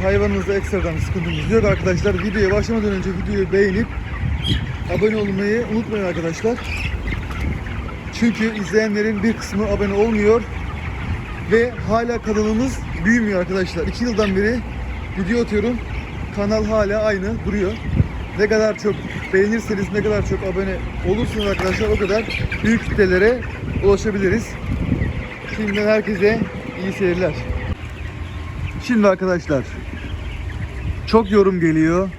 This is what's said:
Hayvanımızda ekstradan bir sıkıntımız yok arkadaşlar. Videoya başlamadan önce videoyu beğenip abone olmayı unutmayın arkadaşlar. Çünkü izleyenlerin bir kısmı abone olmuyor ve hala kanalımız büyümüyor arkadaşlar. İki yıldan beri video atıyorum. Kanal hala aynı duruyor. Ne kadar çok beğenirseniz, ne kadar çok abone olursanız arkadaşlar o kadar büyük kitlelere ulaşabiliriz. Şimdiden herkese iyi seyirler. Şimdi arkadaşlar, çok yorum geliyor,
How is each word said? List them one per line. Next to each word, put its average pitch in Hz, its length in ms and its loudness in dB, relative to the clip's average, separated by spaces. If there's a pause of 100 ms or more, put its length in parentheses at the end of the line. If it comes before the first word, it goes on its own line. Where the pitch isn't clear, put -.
Hayvanımızda 196 500 2
ekstradan 180 420 0
bir 160 60 -2
sıkıntımız 165 500 -2
yok 220 140 4
arkadaşlar. 185 580 2
Videoya 196 280 2
başlamadan 208 400 2
önce 185 220 -2
videoyu 190 380 -2
beğenip 196 360 4 (1080)
abone 214 180 4
olmayı 202 580 0
unutmayın 214 320 0
arkadaşlar. 170 520 -2 (1600)
Çünkü 220 400 2
izleyenlerin 208 640 0
bir 220 140 2
kısmı 208 280 -2
abone 202 280 0
olmuyor 214 480 4 (1080)
ve 233 200 4 (160)
hala 233 340 0
kanalımız 220 580 0 (260)
büyümüyor 214 340 4
arkadaşlar. 180 480 -2
İki - 160 -4
yıldan 214 320 2
beri 214 240 2 (600)
video 214 220 0
atıyorum. 226 360 0 (580)
Kanal 208 300 0
hala 214 360 2
aynı 214 440 0
duruyor. 196 260 0 (680)
Ne 208 80 4
kadar 220 320 2
çok 202 160 0 (380)
beğenirseniz, 202 600 2
ne 208 100 2
kadar 208 260 2
çok 190 140 0
abone 190 340 -2 (300)
olursanız 214 400 0
arkadaşlar 190 400 0
o 214 100 2
kadar 208 260 0 (400)
büyük 226 220 2
kitlelere 202 540 4 (440)
ulaşabiliriz. 196 640 2 (1080)
Şimdiden 208 320 0
herkese 214 520 2 (440)
iyi 190 100 -2
seyirler. 175 400 2 (1500)
Şimdi 214 200 6
arkadaşlar, 180 560 2 (1400)
çok 214 240 4
yorum 196 280 6
geliyor, 165 600 2